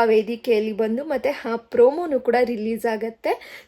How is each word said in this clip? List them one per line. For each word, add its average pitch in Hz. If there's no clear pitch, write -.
ವೇದಿಕೆಯಲ್ಲಿ 220
ಬಂದು 220
ಮತ್ತೆ 277
ಆ 240
ಪ್ರೋಮೋನು 269
ಕೂಡ 240
ರಿಲೀಸ್ 226
ಆಗತ್ತೆ. 226